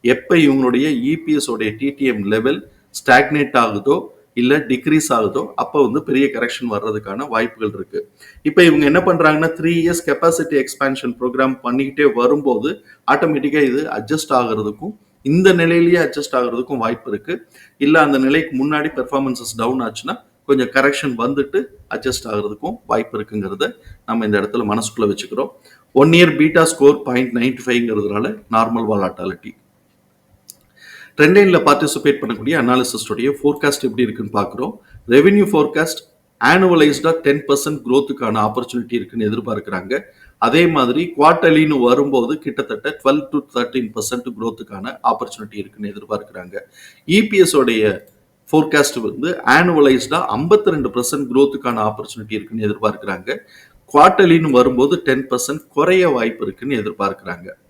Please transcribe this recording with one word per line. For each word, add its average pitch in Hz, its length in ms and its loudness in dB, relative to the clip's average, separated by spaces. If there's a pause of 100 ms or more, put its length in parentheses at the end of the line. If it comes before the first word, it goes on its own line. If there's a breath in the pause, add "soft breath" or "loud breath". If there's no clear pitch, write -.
எப்ப 127 340 0
இவங்களுடைய 135 520 2 (160)
இ 151 120 0 (100)
பி 156 80 -2
எஸ் 139 180 -2
உடைய 110 260 -4
டி 139 120 -4
டி 139 160 -6
எம் 107 180 -2
லெவல் 110 480 -2 (200 soft breath)
ஸ்டாக்னேட் 143 680 2
ஆகுதோ 117 500 0 (260 soft breath)
இல்ல 127 240 2
டிக்ரீஸ் 147 560 0
ஆகுதோ 110 420 -2
அப்ப 139 280 0
வந்து 123 200 0
பெரிய 135 300 0
கரெக்ஷன் 117 380 -6
வர்றதுக்கான 107 560 -6
வாய்ப்புகள் 113 460 -4
இருக்கு. - 360 -10 (320 soft breath)
இப்ப 151 220 4
இவங்க 170 220 6
என்ன 175 140 4
பண்றாங்கன்னா 160 540 2
த்ரீ 165 220 -2
இயர்ஸ் 170 300 -2
கெப்பாசிட்டி 156 580 0
எக்ஸ்பான்ஷன் 131 560 -4
ப்ரோக்ராம் 127 440 -2
பண்ணிக்கிட்டே 135 500 0
வரும்போது 127 720 0 (280 soft breath)
ஆட்டோமேட்டிக்கா 147 500 0
இது 135 280 0
அட்ஜஸ்ட் 147 440 -4
ஆகுறதுக்கும் 110 640 -4 (240)
இந்த 180 320 4
நிலையிலேயே 170 520 2
அட்ஜஸ்ட் 143 260 -6
ஆகுறதுக்கும் 127 460 -4
வாய்ப்பு 113 340 -4
இருக்கு. 131 340 -8 (320 soft breath)
இல்ல 156 240 4
அந்த 143 160 2
நிலைக்கு 135 480 0
முன்னாடி 151 300 -2
பெர்ஃபார்மன்ஸஸ் 127 600 -6
டவுன் 123 260 -4
ஆச்சுன்னா 117 360 -8 (280)
கொஞ்சம் 135 220 2
கரெக்ஷன் 139 500 0
வந்துட்டு 139 480 -2 (300)
அட்ஜஸ்ட் - 300 -6
ஆகுறதுக்கும் 107 500 -6 (120)
வாய்ப்பு - 320 -4
இருக்குங்கிறத 107 520 -8 (340 soft breath)
நம்ம 113 200 -4
இந்த 101 140 0
இடத்துல 104 340 -4
மனசுக்குள்ள 110 420 -2
வச்சுக்கிறோம். - 340 -8 (420 soft breath)
ஒன் 143 180 6
இயர் 165 260 6
பீட்டா 156 280 4
ஸ்கோர் 143 380 4
பாயிண்ட் 123 360 -2
நைன்டி 120 280 0
ஃபைவ்ங்கிறதுனால 117 760 -2 (100)
நார்மல் 113 380 0
வாலட்டாலிட்டி. 95 720 -6 (1600 loud breath)
ட்ரெண்ட் 156 200 6
லைன்ல 185 260 6
பார்ட்டிசிபேட் 143 580 2
பண்ணக்கூடிய 113 340 -4
அனாலிசிஸ்டோடைய 123 800 -2 (100)
ஃபோர்காஸ்ட் 143 380 0
எப்படி 117 200 -4
இருக்குன்னு 107 400 -4
பார்க்குறோம். 123 300 -8 (360 soft breath)
ரெவென்யூ 180 380 6
ஃபோர்காஸ்ட் - 640 -2 (340)
ஆனுவலைஸ்டா 165 760 4
டென் 147 260 0
பர்சன்ட் 143 380 -2
growth-ுக்கான 123 540 -2
ஆப்பர்ச்சுனிட்டி 120 540 -4
இருக்குன்னு 113 320 -4
எதிர்பார்க்கிறாங்க. 104 760 -6 (380 soft breath)
அதே 147 300 2
மாதிரி 151 500 0
குவார்ட்டர்லின்னு 156 600 4
வரும்போது 131 600 0
கிட்டத்தட்ட - 640 -8
டுவெல் 143 280 0
to 147 220 -4
தர்டீன் 120 420 -4
பர்சன்ட் 120 320 -8 (120)
growth-ுக்கான 110 640 -10
ஆப்பர்ச்சுனிட்டி 107 540 -6
இருக்குன்னு 101 360 -12
எதிர்பார்க்கிறாங்க. 98 680 -12 (480 soft breath)
இ 208 220 2
பி 208 80 0
எஸ் 165 200 4
உடைய 110 500 0 (440)
ஃபோர்காஸ்ட் 151 500 2
வந்து 135 440 -6
ஆனுவலைஸ்டா 147 720 4 (160)
ஐம்பத்தி 190 340 2
ரெண்டு 143 200 -2
பர்சன்ட் 127 440 -4
growth-ுக்கான 135 440 0
ஆப்பர்ச்சுனிட்டி 107 560 -6
இருக்குன்னு 107 340 -6
எதிர்பார்க்கிறாங்க. 98 680 -6 (560 soft breath)
குவார்ட்டர்லின்னு 165 580 6
வரும்போது 127 520 2
டென் 131 240 -2
பர்சன்ட் 139 400 -6
குறைய 180 420 2
வாய்ப்பு 113 360 -4
இருக்குன்னு 127 300 -6
எதிர்பார்க்கிறாங்க. 95 760 -8 (200)